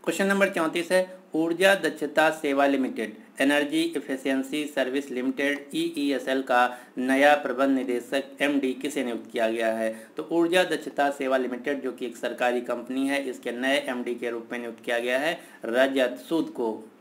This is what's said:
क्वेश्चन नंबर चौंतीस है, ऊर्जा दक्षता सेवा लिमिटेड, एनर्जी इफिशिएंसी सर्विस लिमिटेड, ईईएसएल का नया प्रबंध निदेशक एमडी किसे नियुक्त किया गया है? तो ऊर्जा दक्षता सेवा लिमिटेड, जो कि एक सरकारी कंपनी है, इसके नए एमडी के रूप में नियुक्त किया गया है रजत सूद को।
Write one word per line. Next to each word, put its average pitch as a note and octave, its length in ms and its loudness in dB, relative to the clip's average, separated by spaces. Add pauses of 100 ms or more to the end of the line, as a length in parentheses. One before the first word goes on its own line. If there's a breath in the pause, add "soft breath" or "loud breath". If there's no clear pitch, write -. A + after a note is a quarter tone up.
क्वेश्चन F#3 220 0
नंबर G3 220 4
चौंतीस E3+ 440 0
है, F#3 260 2 (160)
ऊर्जा E3+ 400 4
दक्षता D#3 560 2
सेवा C#3 360 2
लिमिटेड, A#2+ 500 0 (240 loud breath)
एनर्जी D3 420 2
इफिशिएंसी C#3 840 -2
सर्विस C3+ 440 -2
लिमिटेड, C3+ 640 -2
ईईएसएल C#3+ 680 0
का B2 360 2 (200 loud breath)
नया C#3 360 6
प्रबंध C3+ 440 2
निदेशक B2 460 -2 (160)
एमडी C#3 320 2
किसे C#3 320 -4
नियुक्त A2 280 -6
किया A2+ 180 0
गया A2+ 220 0
है? A2+ 440 -4
तो D#3 160 -8
ऊर्जा E3+ 320 4
दक्षता D3 460 -2
सेवा C3 260 0
लिमिटेड, B2+ 460 -2
जो B2+ 100 -4
कि B2 140 -8
एक A#2 100 -10
सरकारी B2 440 0
कंपनी B2 480 -4
है, C#3 220 -2
इसके A#2+ 220 -8
नए C3+ 360 0
एमडी B2 260 -4
के A#2+ 160 -4
रूप A#2 220 -8
में A#2+ 60 -6
नियुक्त A#2 260 -12
किया A#2+ 140 0
गया B2 200 0
है D#3+ 220 -2 (240 loud breath)
रजत C3 640 2
सूद D#3+ 220 -2
को। A2+ 340 -4 (160)